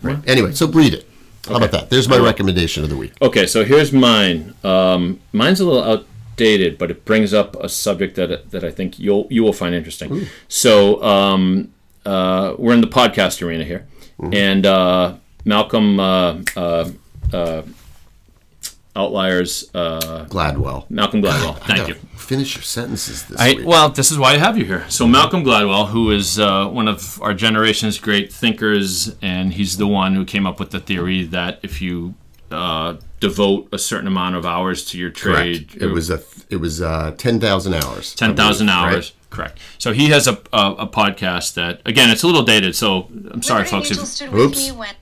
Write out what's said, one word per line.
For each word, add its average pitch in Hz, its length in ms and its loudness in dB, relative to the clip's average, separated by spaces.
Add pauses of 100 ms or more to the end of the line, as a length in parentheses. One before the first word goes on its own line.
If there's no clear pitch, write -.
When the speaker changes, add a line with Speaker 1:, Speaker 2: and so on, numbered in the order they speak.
Speaker 1:
right. 135 140 -4
Speaker 2:
well. - 100 -10
Speaker 1:
Anyway, 127 240 2
so 156 160 0
read 143 260 4
it. - 140 -10 (400)
How 110 80 -6
about 117 140 2
Speaker 2:
Okay. 85 100 -2
Speaker 1:
that? - 100 -10
There's 127 180 2
my 131 100 6
Speaker 2:
I - 20 8
will. 120 80 6
Speaker 1:
recommendation 87 560 0
of 76 80 -2
the 71 60 -4
week. 57 220 -10
Speaker 2:
Okay, 120 280 4
so 110 180 2
here's 143 260 6
mine. 104 600 4 (100)
Um, 92 560 2 (140)
mine's 151 260 2
a 185 60 2
little 139 180 2
outdated, 107 960 0
but 87 140 -4
it - 120 -10
brings 107 300 2
up 101 220 2
a - 120 -8
subject 95 500 -4
that, 90 340 -4
that 90 120 -8
I 85 60 -6
think 92 300 -8
you'll, 101 320 0
you 117 100 2
will 107 100 4
find 90 220 -4
interesting. 82 400 -8
Speaker 1:
Ooh. 180 140 -6 (220)
Speaker 2:
So, 104 520 4
um, 98 720 2 (320)
uh, 92 540 0
we're 120 160 4
in 117 60 6
the 110 60 2
podcast 107 580 0
arena 82 180 -6
here, 87 240 -10 (320)
Speaker 1:
Mm-hmm. 82 160 -6
Speaker 2:
and, 98 320 2
uh, 90 460 4 (300)
Malcolm, 104 560 2
uh, 92 380 2 (180)
uh, 85 340 -2 (440)
uh, 82 280 -4 (1300)
Outliers, 92 800 -2
uh, 80 520 -6
Speaker 1:
Gladwell. 71 640 -4
Speaker 2:
Malcolm 104 320 -2
Gladwell. 80 320 0
Speaker 1:
God, - 100 -14
I - 40 -14
Speaker 2:
Thank 95 120 0
Speaker 1:
gotta 80 140 -6
Speaker 2:
you. - 20 -10 (220)
Speaker 1:
finish 135 380 -6
your - 80 -14
sentences - 600 -8
this - 160 -10
Speaker 2:
I, 123 140 4
Speaker 1:
week. 120 120 -4
Speaker 2:
well, 160 220 6
this 139 240 0
is 151 80 -2
why 131 140 6
I 143 40 4
have 214 200 2
you - 80 0
here. 90 240 -4
So 120 180 2
Malcolm 151 380 4
Gladwell, 104 420 2
who 110 240 2
is, 101 260 0
uh, 101 300 2
one 110 220 -2
of - 320 -8
our 104 120 -2
generation's 110 680 0
great 101 340 -2
thinkers, 104 880 -2
and 92 320 -2
he's 92 240 -4
the 101 100 -2
one 95 280 0
who 95 100 -2
came 101 200 -2
up 90 140 -6
with 98 120 -10
the 87 100 -8
theory 92 420 -4
that 90 400 -6
if - 180 -10
you, 87 340 -8 (360)
uh, 82 440 -6 (260)
devote 98 500 0
a 104 60 -8
certain 98 300 -6
amount 92 280 -2
of 85 100 -6
hours 90 420 -4
to 90 100 -12
your 90 140 -8
Speaker 1:
Correct. 82 580 -2
Speaker 2:
trade, - 120 -12
Speaker 1:
It 92 60 -2
was 85 220 -4
a 85 80 -2
th-, - 320 -18
it 98 80 -6
was, 80 240 -6
uh, 80 360 -4
ten 117 220 0
thousand 95 360 0
hours, 76 100 -2
I 60 80 -10
believe, - 240 -14
Speaker 2:
ten 107 180 0
thousand 104 320 2
Speaker 1:
right? 95 80 2 (180)
Speaker 2:
hours. 87 200 -6 (160)
Correct. - 280 -12 (200)
So 117 160 -4
he 143 160 2
has 143 180 4
a, 117 60 2 (180)
a, 101 280 2
a 101 80 -8
podcast 95 680 -2
that, 87 320 -6
again, 120 240 4
it's 110 140 2
a 165 40 2
little 160 160 2
dated. 107 320 2
So 95 320 -2 (240)
I'm 117 100 -10
sorry, 107 220 0
folks. 98 260 -4
If, - 440 -8
Speaker 1:
Oops. 190 360 0 (320)